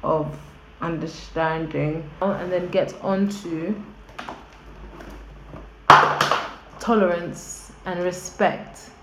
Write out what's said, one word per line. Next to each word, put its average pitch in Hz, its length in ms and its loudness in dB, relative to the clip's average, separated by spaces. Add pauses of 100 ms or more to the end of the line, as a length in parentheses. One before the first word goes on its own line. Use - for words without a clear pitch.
of 147 340 2 (420)
understanding. 160 1300 -2 (120)
And 180 320 0
then 180 160 0
get 170 340 2
on 196 260 2
to 175 540 -2 (3000)
tolerance 175 920 2 (120)
and 175 180 -2
respect - 880 -2 (120)